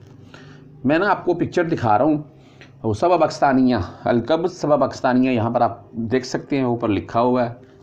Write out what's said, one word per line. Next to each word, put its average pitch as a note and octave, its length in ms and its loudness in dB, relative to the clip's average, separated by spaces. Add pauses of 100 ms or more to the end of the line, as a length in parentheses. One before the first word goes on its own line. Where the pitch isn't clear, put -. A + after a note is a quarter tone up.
(880)
मैं D3+ 120 2
ना G3+ 100 0
आपको F3 260 0
पिक्चर E3+ 300 -2
दिखा B2 320 0
रहा B2 100 2
हूँ, D3+ 180 0 (600)
वो A2 100 0
सबा F3 220 2
पाकिस्तानियाँ, C3 640 2 (260)
अलकब्ज D3+ 440 0
सबा D3 260 0
पाकिस्तानियाँ, B2+ 580 0
यहाँ A#2 180 0
पर A#2+ 100 0
आप - 320 -4
देख A2+ 300 -2
सकते - 320 -6
हैं, C3+ 80 0
ऊपर A#2 240 -2
लिखा G2+ 320 -2
हुआ B2 240 2
है A#2 120 -8 (260)